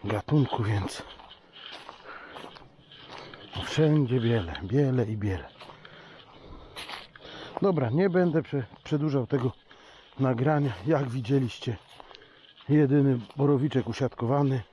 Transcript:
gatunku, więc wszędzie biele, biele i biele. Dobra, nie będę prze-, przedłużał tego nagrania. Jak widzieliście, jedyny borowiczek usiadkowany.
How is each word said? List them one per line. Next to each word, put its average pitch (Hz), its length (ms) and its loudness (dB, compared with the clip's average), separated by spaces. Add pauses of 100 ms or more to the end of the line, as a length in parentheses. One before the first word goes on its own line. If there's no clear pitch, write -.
gatunku, 117 600 0
więc 101 400 -4 (2500)
wszędzie 147 540 2
biele, 113 340 0 (100)
biele 127 420 2
i 110 120 -4
biele. 98 380 -4 (2000)
Dobra, 156 280 2
nie 175 200 4
będę 170 340 4
prze-, 135 220 -4 (180)
przedłużał 143 440 0
tego 127 240 0 (680)
nagrania. 135 540 2 (140)
Jak 143 220 2
widzieliście, 123 680 -2 (920)
jedyny 139 500 6 (180)
borowiczek 139 500 2
usiadkowany. 131 760 0 (120)